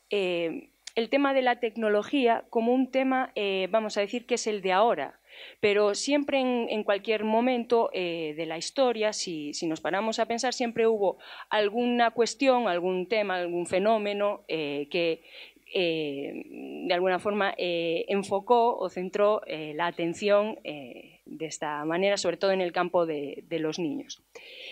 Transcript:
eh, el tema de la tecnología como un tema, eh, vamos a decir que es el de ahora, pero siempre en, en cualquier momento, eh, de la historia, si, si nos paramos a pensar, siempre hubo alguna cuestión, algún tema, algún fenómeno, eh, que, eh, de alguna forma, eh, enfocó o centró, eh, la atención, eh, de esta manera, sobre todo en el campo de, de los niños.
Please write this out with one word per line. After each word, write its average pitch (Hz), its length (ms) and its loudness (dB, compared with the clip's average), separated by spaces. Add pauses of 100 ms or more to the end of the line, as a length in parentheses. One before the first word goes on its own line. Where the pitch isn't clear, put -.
eh, 175 600 -2 (260)
el 233 140 -2
tema 277 240 2
de 269 80 4
la 240 180 2
tecnología 226 880 2
como 233 240 2
un 262 160 2
tema, 262 460 0
eh, 190 340 0
vamos 220 280 0
a 202 40 2
decir 240 240 -4
que 247 100 -2
es 226 120 -2
el 208 140 -2
de 185 100 0
ahora, 185 480 2 (400)
pero 208 360 4
siempre 285 440 0
en, 247 300 0
en 214 140 -2
cualquier 208 400 0
momento, 233 680 2
eh, 170 420 -4
de 160 100 -6
la 160 120 -6
historia, 220 560 0
si, 151 400 -6
si - 140 -4
nos 156 120 -2
paramos 214 400 -2
a 220 60 2
pensar, 233 280 -2
siempre 233 340 0
hubo 202 300 2 (320)
alguna 233 600 2
cuestión, 240 560 2
algún 180 400 0
tema, 208 280 0
algún 175 300 -2
fenómeno, 202 840 0
eh, 143 420 -4
que, 170 340 0 (500)
eh, 156 720 -2 (440)
de 180 80 2
alguna 180 240 2
forma, 202 360 0
eh, 170 540 -2
enfocó 202 640 2
o 185 140 -4
centró, 202 560 0
eh, 156 300 -8
la 165 100 0
atención, 202 800 0
eh, - 600 -14
de 151 200 -10
esta 147 400 -6
manera, 190 320 2
sobre 175 200 -2
todo 196 140 2
en 190 100 2
el 175 100 -2
campo 175 340 2
de, 143 420 -6
de 160 120 -4
los 156 180 -2
niños. 139 420 -4 (520)